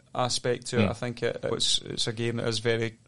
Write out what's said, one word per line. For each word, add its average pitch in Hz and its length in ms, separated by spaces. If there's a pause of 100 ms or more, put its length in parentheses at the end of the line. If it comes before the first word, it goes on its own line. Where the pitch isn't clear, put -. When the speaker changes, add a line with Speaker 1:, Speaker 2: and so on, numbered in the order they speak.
(140)
Speaker 1:
aspect 123 540
to 123 120
it. 104 60
Speaker 2:
Mm. - 40
Speaker 1:
I - 40
think 120 280
it, - 220
it's, - 400
it's - 240
a 117 40
game 117 240
that 117 120
is 110 100
very 113 380 (100)